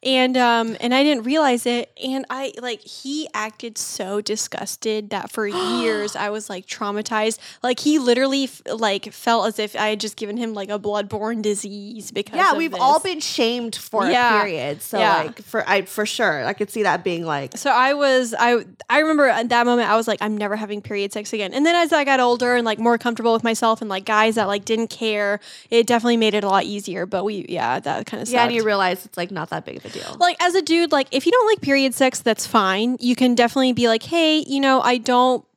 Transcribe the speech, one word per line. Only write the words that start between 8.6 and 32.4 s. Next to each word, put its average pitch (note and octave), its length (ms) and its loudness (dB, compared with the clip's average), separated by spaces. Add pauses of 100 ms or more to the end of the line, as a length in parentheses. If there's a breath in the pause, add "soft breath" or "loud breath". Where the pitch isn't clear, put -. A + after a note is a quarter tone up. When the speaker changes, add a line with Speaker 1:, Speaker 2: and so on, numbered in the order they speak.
Speaker 1:
like, G3+ 340 -2
felt A#3 360 0
as A3 100 -4
if G#3 180 -6
I G#3+ 120 0
had G#3+ 120 -2
just G#3+ 160 -8
given G#3 220 -8
him, A3+ 160 -4
like, G3+ 160 -8
a G#3 80 -4
bloodborne G#3 640 -4
disease G#3 720 -6
because - 260 -6
Speaker 2:
Yeah, F#4 140 4
Speaker 1:
of C#4+ 60 2
Speaker 2:
we've E4 140 -2
Speaker 1:
this. F#3+ 80 -8
Speaker 2:
all C#4 200 6
been F4 220 -4
shamed A#3 540 -2
for G#3+ 320 -2
Speaker 1:
Yeah. A#3+ 300 4
Speaker 2:
a G#3 40 4
period. D#3 420 -4
So, G#3 160 -4
Speaker 1:
Yeah. G3+ 240 4
Speaker 2:
like, D#3+ 180 -10
for, - 260 -4
I, G3 140 2
for G#3 240 -4
sure, E3 400 0
I G3 80 -2
could G3+ 160 -6
see A3 140 -4
that F3 200 2
being, E3+ 220 -4
like, C#3+ 320 -4
Speaker 1:
So C#4 140 -2
I B3+ 240 4
was, C4 420 2
I, A#3+ 280 2 (260)
I C4+ 80 6
remember D#4 260 4
at A#3 240 2
that A#3+ 160 4
moment A#3+ 240 2
I G#3 60 4
was A3+ 120 0
like, A3 140 -2
"I'm G#3+ 160 -2
never G#3 180 -4
having G#3 240 -8
period G3+ 320 -6
sex G#3+ 220 -8
again." G3+ 220 -4
And C#4+ 100 2
then E4+ 100 4
as E4+ 160 2
I D4+ 120 2
got C4+ 160 2
older A#3+ 360 2
and, A#3+ 100 2
like, G#3+ 120 0
more A#3 220 2
comfortable A#3 340 0
with A3+ 100 0
myself A3+ 380 0
and, A3 80 -8
like, G3 160 -6
guys A3 300 4
that, A3 120 2
like, G3+ 160 -2
didn't A3+ 280 -2
care, G#3 480 -2 (320 loud breath)
it A#3 160 4
definitely A#3 300 4
made G#3+ 180 2
it G#3 80 0
a G3+ 60 -2
lot F#3+ 160 4
easier. G3 420 -6
But F#3 180 -4
we, G#3 240 -6
yeah, B2+ 300 -2
that - 260 -4
kinda - 240 -10
Speaker 2:
Yeah, A#3+ 140 2
and A#3 80 2
Speaker 1:
sucked. - 20 -4
Speaker 2:
you A3+ 100 0
realize G3 400 0
it's, - 140 -16
like, F#3 140 -6
not E3 180 -8
that D#3+ 160 -6
big - 120 -12
of - 80 -16
a - 40 -12
deal. - 80 -12 (220 loud breath)
Speaker 1:
Like, F4 220 2
as F4 120 2
a F#4 80 2
dude, D#4+ 300 2
like, C#4 200 2
if C4+ 140 0
you E4+ 60 4
don't A#4 160 4
like G#4+ 140 2
period C4+ 340 2
sex, C4 240 2
that's - 260 0